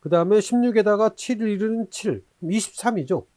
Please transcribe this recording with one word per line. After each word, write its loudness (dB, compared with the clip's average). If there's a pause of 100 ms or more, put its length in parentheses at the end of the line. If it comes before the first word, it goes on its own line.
그 -10
다음에 4
십육에다가 2
칠, -4
일은 -2
칠. -6 (140)
그럼 -6
이십삼이죠. -4 (100)